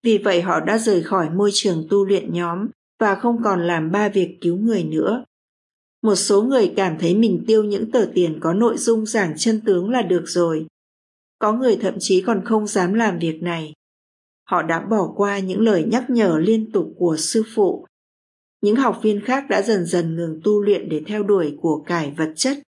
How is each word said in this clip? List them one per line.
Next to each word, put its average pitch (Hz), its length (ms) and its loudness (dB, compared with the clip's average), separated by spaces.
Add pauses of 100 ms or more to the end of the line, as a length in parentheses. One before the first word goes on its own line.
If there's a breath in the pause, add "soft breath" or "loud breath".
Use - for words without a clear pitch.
Vì 220 140 4
vậy 190 240 2
họ 170 180 0
đã 214 180 0
rời 208 240 2
khỏi 165 280 -2
môi 202 220 2
trường 165 380 -2
tu 202 140 4
luyện 190 280 0
nhóm 175 360 -4 (320)
và 208 140 2
không 233 300 0
còn 180 220 0
làm 165 240 -2
ba 208 180 2
việc 190 320 0
cứu 175 160 0
người 208 280 0
nữa. 156 400 -2 (800)
Một 214 120 2
số 196 280 2
người 240 340 2
cảm 185 220 -2
thấy 170 160 2
mình 202 320 2
tiêu 220 180 4
những 208 260 -4
tờ 226 240 2
tiền 160 260 0
có 165 120 0
nội 220 260 0
dung 220 280 0
giảng 196 300 -2
chân 220 300 0
tướng 190 240 0
là 247 120 0
được 180 240 0
rồi. 165 400 -2 (720)
Có 214 140 0
người 240 240 2
thậm - 220 -4
chí 185 240 2
còn 214 220 -2
không 214 220 0
dám 190 280 0
làm 214 240 0
việc 165 240 -4
này. 165 300 -6 (720)
Họ 175 180 0
đã 165 280 -2
bỏ 208 260 0
qua 202 220 0
những 190 220 -4
lời 208 280 4
nhắc 247 220 -2
nhở 202 280 2
liên 220 340 0
tục 175 240 -2
của 165 200 0
sư 220 260 -2 (120)
phụ. 190 320 0 (720)
Những 208 160 2
học 247 260 0
viên 208 180 2
khác 269 280 -2
đã 196 140 0
dần 202 240 0
dần 165 300 -2
ngừng 160 280 -6
tu 208 180 2
luyện 202 260 0
để 151 180 -4
theo 208 160 -4
đuổi 185 380 0
của 156 260 0
cải 160 240 -2
vật 156 260 -4
chất. 277 220 -2 (120)